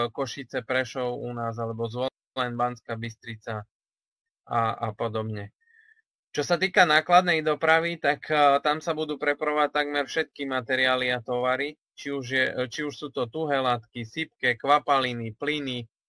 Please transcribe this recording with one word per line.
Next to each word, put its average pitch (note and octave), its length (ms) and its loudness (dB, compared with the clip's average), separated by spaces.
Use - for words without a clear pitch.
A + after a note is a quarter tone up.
Košice, C3 540 -6
Prešov B2+ 560 -2
u A#2+ 160 -6
nás, A#2 240 -4
alebo A2+ 260 -4
Zvolen, B2 720 -6
Banská A#2+ 400 -4
Bystrica A2+ 640 -8
a, A#2 120 0
a A2+ 220 -6
podobne. A2 560 -6
Čo - 160 -2
sa F3 80 2
týka F#3 320 4
nákladnej E3 560 4
dopravy, D#3+ 560 2
tak, D3 320 0
e, C#3+ 320 6
tam D#3 160 0
sa D#3 160 -2
budú D3 240 -4
prepravovať D3 480 2
takmer C#3+ 400 0
všetky D#3 400 -4
materiály B2+ 640 0
a B2 80 -2
tovary, B2+ 560 -2
či - 160 -12
už C#3 160 -4
je, C3 200 0
či D3+ 160 -6
už C#3 80 -8
sú C#3+ 160 -10
to B2 160 -2
tuhé D3 320 -2
látky, B2 480 -2
sypke, C3 480 -2
kvapaliny, B2+ 800 2
plyny, C#3 480 -4